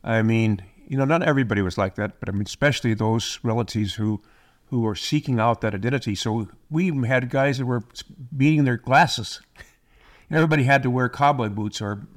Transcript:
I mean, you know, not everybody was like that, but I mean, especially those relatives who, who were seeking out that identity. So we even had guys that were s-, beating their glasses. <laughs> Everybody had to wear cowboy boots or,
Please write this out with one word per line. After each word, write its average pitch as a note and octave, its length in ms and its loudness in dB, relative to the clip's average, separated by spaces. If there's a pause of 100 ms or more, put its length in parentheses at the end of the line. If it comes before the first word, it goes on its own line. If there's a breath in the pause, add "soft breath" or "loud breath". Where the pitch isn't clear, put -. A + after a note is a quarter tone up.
I A2+ 200 0
mean, A2 400 2 (240)
you C3+ 100 -4
know, C3+ 80 2
not E3 180 2
everybody C3 380 2
was F#2 160 -2
like F#2+ 200 -2
that, G#2 240 -6
but - 100 -8
I - 20 -6
mean, G2+ 140 -2
especially B2+ 480 0
those A2 480 -2
relatives A2 540 -2
who, G#2+ 260 -4 (440 soft breath)
who B2+ 140 -2
were A2 140 0
seeking C#3+ 440 -2
out A2+ 220 2
that G#2+ 140 -2
identity. A#2 400 -4
So A2 340 -4 (220)
we E3 160 0
even C#3+ 160 -2
had B2+ 260 0
guys C3+ 300 0
that C3 80 -4
were B2 160 -2 (100)
s-, - 100 -16 (320)
beating D3 300 4
their B2 140 0
glasses. C3+ 640 0 (140)
<laughs> - 760 -20
Everybody D#3 320 4
had C3+ 220 4
to B2+ 60 2
wear B2 200 2
cowboy C#3+ 400 2
boots G#2 320 -6
or, G2+ 240 -8 (100)